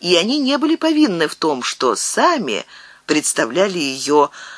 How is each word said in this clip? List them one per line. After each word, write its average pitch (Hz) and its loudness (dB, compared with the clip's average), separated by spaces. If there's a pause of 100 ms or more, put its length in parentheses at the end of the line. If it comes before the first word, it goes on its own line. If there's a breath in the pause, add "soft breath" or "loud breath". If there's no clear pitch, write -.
и 170 2
они 233 0
не 277 0
были 311 0
повинны 302 2
в - -10
том, 143 -2
что 117 0
сами 214 0 (400 loud breath)
представляли 156 0
ее 139 2 (280 loud breath)